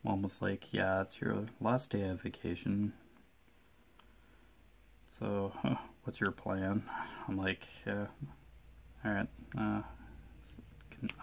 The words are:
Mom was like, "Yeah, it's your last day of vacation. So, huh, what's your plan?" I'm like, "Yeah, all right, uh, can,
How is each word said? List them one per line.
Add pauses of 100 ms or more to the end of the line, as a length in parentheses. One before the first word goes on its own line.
Mom
was
like,
"Yeah,
it's
your (140)
last
day
of
vacation. (2250)
So, (120)
huh, (260)
what's
your
plan?" (420)
I'm
like, (180)
"Yeah, (1000)
all
right, (300)
uh, (1080)
can, (120)